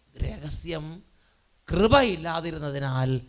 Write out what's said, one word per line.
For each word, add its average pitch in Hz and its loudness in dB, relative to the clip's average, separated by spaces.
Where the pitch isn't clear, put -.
രഹസ്യം 156 -8
കൃപയില്ലാതിരുന്നതിനാൽ 160 2